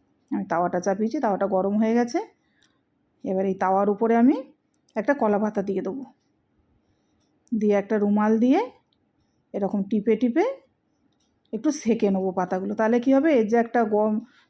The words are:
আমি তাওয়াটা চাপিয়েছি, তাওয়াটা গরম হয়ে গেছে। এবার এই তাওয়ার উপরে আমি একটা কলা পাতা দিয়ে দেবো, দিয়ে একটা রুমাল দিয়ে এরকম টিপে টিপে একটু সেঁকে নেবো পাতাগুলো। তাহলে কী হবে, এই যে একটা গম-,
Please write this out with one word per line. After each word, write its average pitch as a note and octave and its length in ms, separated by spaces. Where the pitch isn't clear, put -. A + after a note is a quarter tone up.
আমি G3+ 160
তাওয়াটা F3 340
চাপিয়েছি, G#3+ 400
তাওয়াটা G3 260
গরম G3 320
হয়ে A3+ 180
গেছে। A#3+ 220
এবার F#3+ 220
এই F#3+ 160
তাওয়ার F#3+ 260
উপরে A3+ 280
আমি B3+ 200
একটা A3+ 180
কলা G#3+ 240
পাতা G#3+ 240
দিয়ে F#3+ 200
দেবো, - 220
দিয়ে G#3 240
একটা G3 220
রুমাল G#3 420
দিয়ে C4 200
এরকম G3+ 300
টিপে A3 320
টিপে B3 280
একটু A3+ 200
সেঁকে A#3 380
নেবো F#3+ 220
পাতাগুলো। F#3 420
তাহলে A3 260
কী C4 120
হবে, C#4 260
এই A3 100
যে A3+ 100
একটা A#3 280
গম-, G#3+ 340